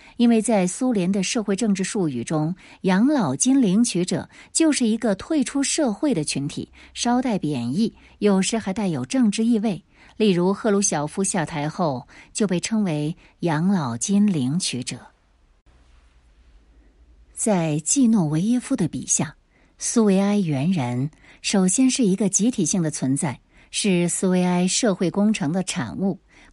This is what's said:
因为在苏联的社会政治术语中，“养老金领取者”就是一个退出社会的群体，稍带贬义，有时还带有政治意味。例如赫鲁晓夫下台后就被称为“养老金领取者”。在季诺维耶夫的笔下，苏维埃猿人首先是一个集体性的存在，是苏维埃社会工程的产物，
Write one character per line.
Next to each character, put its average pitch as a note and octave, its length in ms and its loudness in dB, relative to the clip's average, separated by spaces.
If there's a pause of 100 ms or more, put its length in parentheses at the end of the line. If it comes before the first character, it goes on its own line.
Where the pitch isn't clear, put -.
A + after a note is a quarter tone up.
(180)
因 A#3+ 100 4
为 A3+ 140 4
在 G3+ 260 2
苏 B3+ 240 -2
联 F#3 180 0
的 G3 140 0
社 A3 180 -2
会 G3 140 -2
政 G#3 180 0
治 F#3 120 -2
术 F#3 240 -2
语 A#2+ 120 -4
中， D#3 320 -2 (280)
“养 F#3+ 260 4
老 A3 260 2
金 C4 280 2
领 G3+ 200 4
取 F#3 220 0
者” E3+ 260 -4 (220)
就 D#4+ 180 2
是 B3+ 160 0
一 A3 120 0
个 G#3 180 -2
退 C#4+ 300 -2
出 C#4 180 -4
社 C4 300 0
会 C#4+ 200 -2
的 D3+ 120 -2
群 C#3 240 -4
体， - 200 -10 (240)
稍 B3 280 0
带 A#3+ 180 -2
贬 B2+ 340 -4
义， G#3+ 220 0 (240)
有 G3 220 4
时 A3+ 160 -2
还 G3+ 160 -4
带 G3+ 160 -2
有 C3 160 -4
政 B3 260 2
治 A3 140 -2
意 A#3 140 2
味。 G3 220 -4 (360)
例 G#3 140 4
如 F3 220 2
赫 G#3+ 160 -2
鲁 G3+ 120 4
晓 D3+ 260 0
夫 G3 160 -4
下 F3+ 220 -2
台 D3+ 240 -4
后 D3 380 -4 (260)
就 G#3+ 120 0
被 F3+ 140 0
称 G#3+ 240 -2
为 D3+ 320 -2 (240)
“养 E3+ 300 0
老 C#3+ 260 0
金 G3+ 320 2
领 D3+ 320 0
取 B2+ 240 -4
者”。 B2 160 -10 (2250)
在 E3 460 0
季 C4 280 2
诺 G#3+ 180 4
维 D#3 160 0
耶 A#3 180 2
夫 C4+ 160 -4
的 F3+ 120 0
笔 - 200 -8
下， - 300 -2 (420)
苏 - 240 0
维 G3 160 4
埃 G3+ 200 2
猿 D#3 320 0
人 B2+ 380 -2 (320)
首 F#3+ 260 2
先 C4 220 2
是 B3+ 140 0
一 F#3+ 120 4
个 G3+ 140 0
集 G#3 220 2
体 F3+ 140 -2
性 F3 180 0
的 D3+ 80 0
存 C3+ 260 -2
在， D3 220 -4 (320)
是 F3 380 0
苏 F#3+ 200 -2
维 F3+ 140 2
埃 F3+ 240 2
社 G3 260 0
会 F3 160 0
工 G#3 240 2
程 D#3 180 -2
的 F#3 120 -2
产 - 340 -6
物， F#3 220 -2 (340)